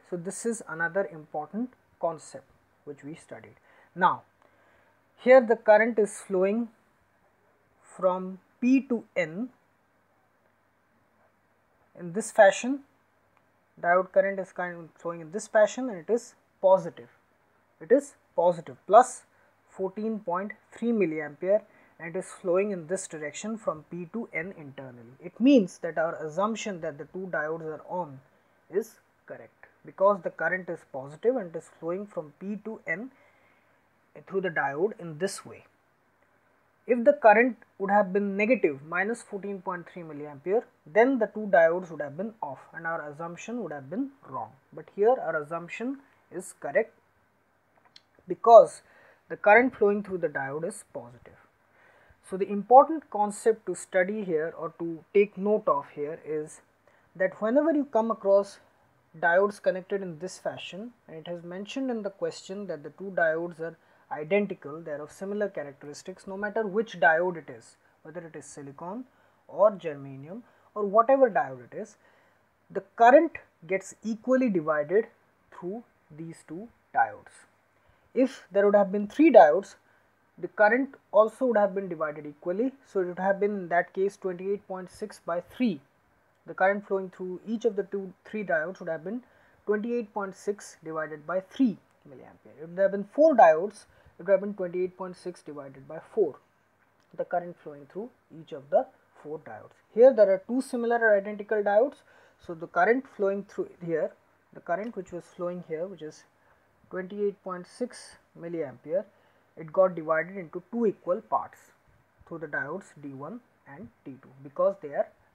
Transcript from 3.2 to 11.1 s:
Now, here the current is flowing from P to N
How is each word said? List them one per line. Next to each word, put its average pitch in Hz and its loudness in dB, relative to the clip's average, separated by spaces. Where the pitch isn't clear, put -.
Now, 170 0
here 262 8
the 226 2
current 220 4
is 202 0
flowing 202 0
from 185 -4
P 254 4
to 240 -4
N 180 -4